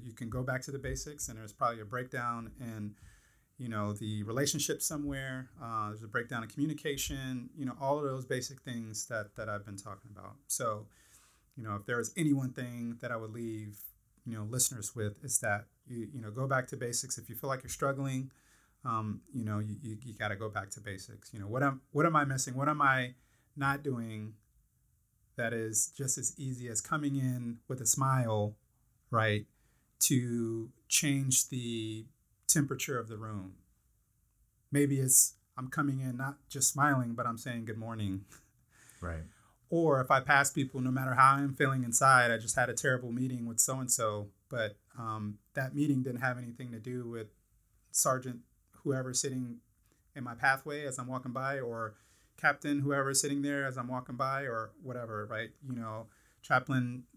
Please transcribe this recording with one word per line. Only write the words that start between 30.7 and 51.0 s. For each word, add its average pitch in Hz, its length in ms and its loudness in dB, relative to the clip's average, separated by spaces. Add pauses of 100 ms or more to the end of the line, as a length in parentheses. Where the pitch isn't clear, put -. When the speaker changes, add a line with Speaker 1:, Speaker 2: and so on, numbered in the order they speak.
Speaker 1:
change 135 600 2
the 113 560 -4 (400)
temperature 139 520 2
of 110 100 -6
the 113 100 -10
room? 101 360 -10 (1160)
Maybe 139 260 4
it's, - 360 6 (240)
I'm 127 100 -6
coming 139 320 0
in 131 160 -4
not 135 200 -4 (120)
just - 240 2
smiling, 135 420 4
but 120 120 -2
I'm 117 120 -4
saying, 117 280 -6
"Good 110 120 -6
morning." 107 460 -2 (760)
Speaker 2:
Right. 82 240 -4 (440)
Speaker 1:
Or 160 320 6
if 127 100 2
I 135 100 8
pass 139 300 6
people, 131 300 -2
no 127 100 2
matter 131 240 0
how 135 200 12
I'm 139 200 0
feeling 135 300 4
inside, 123 460 8
I 113 80 4
just 113 180 -2
had 123 140 4
a 113 40 -2
terrible 123 380 2
meeting 123 340 -2
with 117 140 -2
so-and-so, 113 680 2 (200)
but, 110 280 -2 (220)
um, 110 400 -4 (160)
that 135 200 -4
meeting 143 280 4
didn't 123 200 -4
have 127 160 0
anything 120 340 -10
to 113 80 -10
do 123 260 -6
with 113 220 -8 (640)
Sergeant 127 480 2 (420)
whoever 131 300 -2
sitting 127 460 -2 (580)
in 131 80 -6
my 120 100 -8
pathway 139 520 0
as 131 120 -6
I'm 123 80 -6